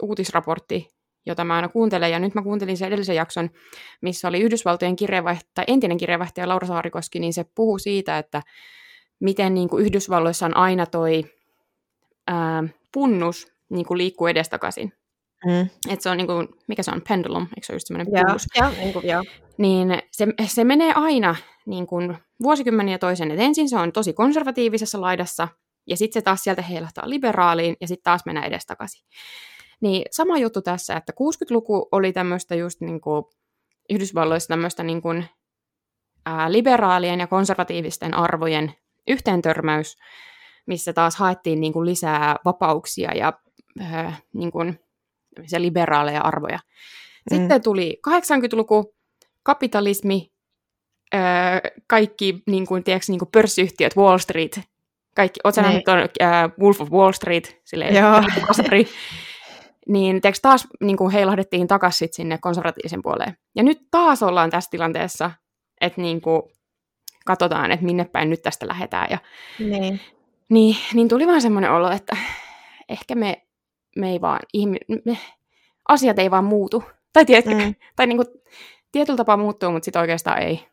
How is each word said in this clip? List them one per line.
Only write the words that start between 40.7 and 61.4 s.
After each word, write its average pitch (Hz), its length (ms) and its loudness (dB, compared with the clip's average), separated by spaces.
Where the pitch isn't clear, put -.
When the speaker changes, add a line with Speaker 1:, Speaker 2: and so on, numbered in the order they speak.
Speaker 1:
taas 165 220 0
haettiin, 180 460 0
niinku, 160 240 -2
lisää 151 500 0
vapauksia 160 720 -2
ja, - 180 0
ää, 165 340 -8
niinku, 170 260 -6
tämmöisiä 170 260 -6
liberaaleja 151 600 0
arvoja. 156 380 -2
Speaker 2:
Mm. - 60 2
Speaker 1:
Sitten 180 260 4
tuli 190 380 -2
kahdeksankymmentäluku, 233 920 0
kapitalismi, 202 880 0
öö, 202 60 0
kaikki, 208 600 0
niinku, 190 340 -2
tiiäks, 185 280 -2
niinku, 180 160 -2
pörssiyhtiöt, 190 680 2
Wall 196 220 8
Street, 180 420 -4
kaikki, 190 280 0
oot 202 120 4
sä 220 60 4
Speaker 2:
Niin. 202 60 6
Speaker 1:
nähnyt 180 180 2
ton, 185 140 6
öö, 170 500 2
Wolf 196 220 6
of 147 100 -6
Wall 190 200 6
Street, 175 540 -4
silleen, 170 300 -2
Speaker 2:
Joo. 214 280 8
Speaker 1:
kasari? 208 400 4
Niin, 190 340 2
tiiäks, 196 200 2
taas, 269 260 6
niinku, 196 280 2
heilahdettiin 190 580 2